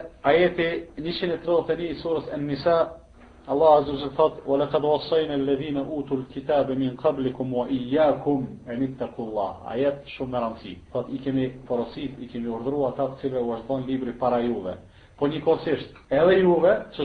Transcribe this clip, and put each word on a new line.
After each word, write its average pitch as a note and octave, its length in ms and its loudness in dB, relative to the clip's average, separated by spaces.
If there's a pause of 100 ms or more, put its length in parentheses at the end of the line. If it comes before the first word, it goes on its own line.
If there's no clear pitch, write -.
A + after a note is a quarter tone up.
(240)
ajeti E3+ 440 4 (300)
njëqind E3+ 380 -4
e - 80 -6
tridhjetë E3 280 2
e D#3+ 100 -4
një E3+ 100 -4
i - 80 -8
surës D#3 320 -4
An-Nisa, D3 460 0 (680)
Allah D3 320 6
Azza C#3+ 140 0
wa C#3 60 -4
Jalla C#3 180 -6
thot: D#3 180 4 (120)
"Wa C#3 100 2
laqad C#3+ 260 2
wassayna D3+ 520 2
alladhina C#3 480 0
utul C#3 500 -4
kitaba C3+ 420 0
min C3 220 -2
qablikum C3 560 -2
wa B2 140 -2
iyyakum C3+ 800 0 (220)
an A#2+ 140 -4
ittaqullah." G#2+ 840 -6
Ajet C#3 400 -2
shumë C3 240 -8
me B2 80 -4
rëndësi. A2 380 -6 (160)
Thot: B2 180 -4
"I - 80 -6
kemi C3 300 -2 (180)
porosit, B2+ 540 -4
i A#2+ 80 -12
kemi A#2+ 180 -8
urdhëruar B2 460 -2
ata C#3 100 -4
të C3 180 -4
cilëve B2+ 220 -2
u A#2+ 120 -2
është A2+ 140 -8
dhënë C3 180 -2
libri B2+ 260 -2
para A#2+ 260 0
juve." G#2 380 -2 (420)
Po C#3+ 80 0
njëkohësisht, D3+ 640 0 (200)
edhe E3+ 280 6
juve, F3 340 6 (220)
që - 100 -6